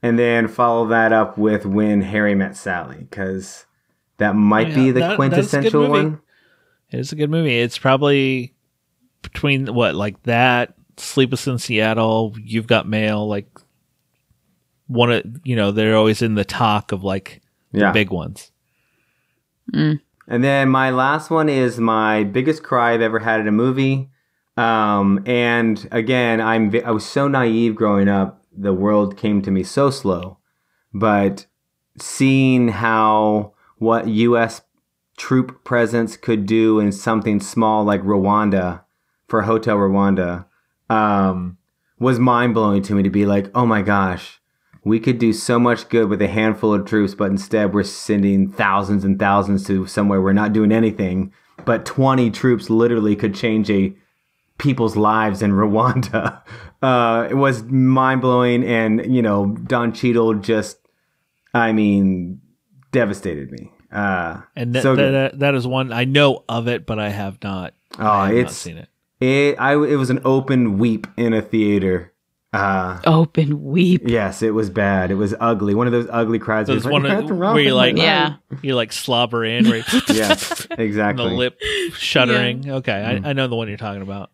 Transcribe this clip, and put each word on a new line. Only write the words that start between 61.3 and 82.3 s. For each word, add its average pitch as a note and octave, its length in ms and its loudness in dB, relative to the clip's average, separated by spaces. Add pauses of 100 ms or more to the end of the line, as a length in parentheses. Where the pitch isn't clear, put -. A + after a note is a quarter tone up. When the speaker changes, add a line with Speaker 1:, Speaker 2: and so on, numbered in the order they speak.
Speaker 1:
I A2+ 200 2
mean, G2 680 2 (500)
devastated F#2 600 -4
me. - 200 -18 (200)
Uh, F#2 500 -2 (140)
Speaker 2:
And A#2+ 180 -4
that, C3 80 0
Speaker 1:
so C3 140 2
Speaker 2:
that, C3+ 80 2
Speaker 1:
good. C3+ 100 2
Speaker 2:
that, C3+ 280 -2
that C#3+ 120 2
is B2+ 140 -2
one, C3 260 -4
I B2 120 0
know C#3 440 2
of A#2 180 -4
it, A#2+ 200 -4
but A2+ 100 -4
I G#2 120 -4
have G2+ 340 -8
not, F#2+ 320 -8 (240)
Speaker 1:
Oh, - 80 -6
Speaker 2:
I G2+ 220 2
have A2 60 2
not B2 100 4
Speaker 1:
it's - 100 -12
Speaker 2:
seen E2 220 -14
it. E2+ 100 -20 (320)
Speaker 1:
It, C#3 400 2
I, C3+ 140 2
it D3 240 2
was C3 120 0
an B2+ 160 -2
open C3 540 2
weep A2 260 0 (120)
in A#2 180 0
a A2 80 0
theater. G2 720 0 (380)
Uh, F#2+ 540 -2
Speaker 3:
Open D#3 580 0
weep. F3 440 2
Speaker 1:
yes, G#2+ 340 -2
it A2 140 0
was G#2+ 160 -2
bad. F#2+ 400 0
It G2 40 0
was G2+ 240 -2
ugly. G#2 360 0
One A#2+ 100 0
of A#2+ 80 0
those A#2+ 160 0
ugly A2+ 300 0
cries A2 260 -2
Speaker 2:
So C3+ 80 -2
Speaker 1:
where C3 40 0
Speaker 2:
it's - 100 -4
Speaker 1:
it's C#3 40 -2
Speaker 2:
one C#3+ 120 0
Speaker 1:
like, C#3 100 0
Speaker 2:
of G#3 120 -2
Speaker 1:
"Nothing E3+ 120 -4
wrong F#3 160 0
Speaker 2:
where D3 100 4
you, C#3 60 2
Speaker 1:
with C3 80 0
Speaker 2:
like, B2+ 180 2
Speaker 1:
my D#3+ 80 2
Speaker 3:
Yeah. D3+ 320 0 (140)
Speaker 1:
life." C3+ 140 -12
Speaker 2:
you, C3+ 120 -2
like, A2+ 160 -2
slobber A#2 540 -2
in, A2+ 240 2
where A#2 80 0
you A#2 60 -6
<laughs> B3+ 180 0 (140)
Speaker 1:
Yes, - 560 -2
exactly. A2 580 -2
Speaker 2:
the A#2 60 -4
lip B2 240 -4 (340)
shuddering. B2 720 0